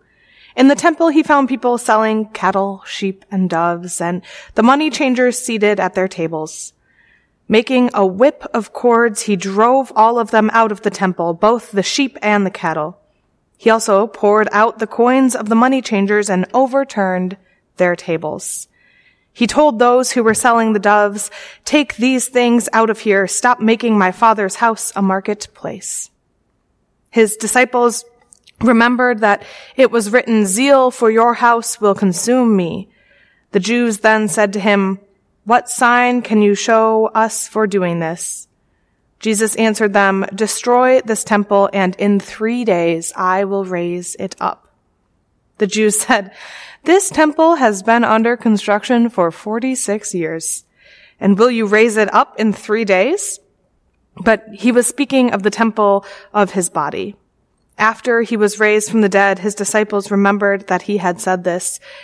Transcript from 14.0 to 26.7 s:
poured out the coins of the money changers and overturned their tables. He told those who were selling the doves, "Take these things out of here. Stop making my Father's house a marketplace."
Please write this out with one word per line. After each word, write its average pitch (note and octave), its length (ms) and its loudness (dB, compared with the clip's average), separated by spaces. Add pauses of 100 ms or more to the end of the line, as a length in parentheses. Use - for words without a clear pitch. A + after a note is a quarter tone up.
poured G#3 460 0
out A3 260 0
the A3 80 -6
coins B3+ 480 2
of A3 140 -6
the A3+ 60 2
money B3+ 260 2
changers G#3 480 0
and F#3 240 0
overturned G#3 840 -2 (400)
their F3 220 0
tables. - 720 -8 (640)
He - 160 -2
told G#3+ 320 2
those B3 320 2
who A#3+ 120 0
were A3 100 2
selling A3+ 400 2
the G#3 60 0
doves, G#3 520 0 (320)
"Take - 320 0
these B3+ 320 0
things A#3+ 460 2
out A3 160 2
of G#3 100 -4
here. G3 260 2
Stop - 360 -2
making A3 360 2
my F#3 140 2
Father's G#3+ 440 0
house A3+ 420 -2
a G3 40 -2
marketplace." G3 1080 -6 (1000)